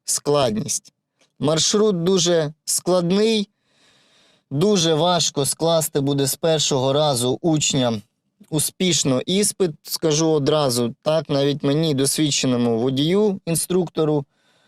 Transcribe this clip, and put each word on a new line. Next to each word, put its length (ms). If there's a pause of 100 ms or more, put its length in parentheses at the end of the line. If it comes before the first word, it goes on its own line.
складність. 880 (460)
Маршрут 640
дуже 500 (120)
складний, 840 (1000)
дуже 420
важко 520
скласти 540
буде 280
з 80
першого 580
разу 480
учням 600 (480)
успішно 760
іспит, 460 (120)
скажу 460
одразу, 720
так, 280
навіть 340
мені, 300
досвідченому 880
водію, 640
інструктору, 800 (420)